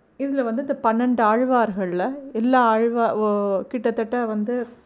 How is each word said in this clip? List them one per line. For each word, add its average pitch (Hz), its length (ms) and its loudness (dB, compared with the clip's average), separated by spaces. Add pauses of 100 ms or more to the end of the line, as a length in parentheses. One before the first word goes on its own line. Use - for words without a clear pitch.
(180)
இதுல 277 240 -2
வந்து 233 200 -2
இந்த 277 200 -4
பன்னெண்டு 233 460 2
ஆழ்வார்கள்ல 226 1040 0
எல்லா 233 440 2
ஆழ்வா-, 233 360 2
ஓ, 202 500 0
கிட்டத்தட்ட 233 640 -4
வந்து, 226 400 -4 (200)